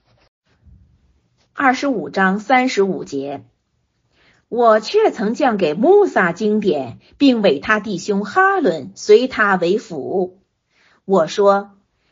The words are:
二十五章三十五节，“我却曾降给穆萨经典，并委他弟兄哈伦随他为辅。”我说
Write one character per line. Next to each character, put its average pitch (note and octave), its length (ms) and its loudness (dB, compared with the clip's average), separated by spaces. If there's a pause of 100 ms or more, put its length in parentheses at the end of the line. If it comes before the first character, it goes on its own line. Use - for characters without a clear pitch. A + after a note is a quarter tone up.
(1500)
二 C4 180 0
十 C4 140 -6
五 G3+ 240 -4
章 F#3+ 300 -2
三 B3+ 280 0
十 G3+ 140 -2
五 F#3 220 -4
节 C#3 400 -10 (1040)
，“我 A3 320 4
却 G4 300 0
曾 A3 240 -4
降 B3 240 0
给 D3+ 160 0
穆 F4+ 320 4
萨 F#3+ 260 0
经 G#3+ 260 -2
典， D3 400 -4 (200)
并 B3 240 2
委 D#3 180 2
他 G#3+ 200 -2
弟 G3+ 180 -8
兄 G3+ 260 -4
哈 F#4+ 360 0
伦 D#3+ 340 -4
随 A#3 340 4
他 G3+ 280 0
为 F3 200 0
辅。” E3 640 -6 (640)
我 F#3+ 220 2
说 G3+ 460 0 (400)